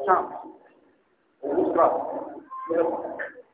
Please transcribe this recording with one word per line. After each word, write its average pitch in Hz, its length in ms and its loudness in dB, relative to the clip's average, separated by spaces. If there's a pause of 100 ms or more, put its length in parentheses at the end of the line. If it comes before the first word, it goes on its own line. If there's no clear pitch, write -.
charm? 185 260 4 (1080)
Or 139 160 -2
witchcraft? - 400 4 (720)
You 165 60 0
know, - 420 0 (360)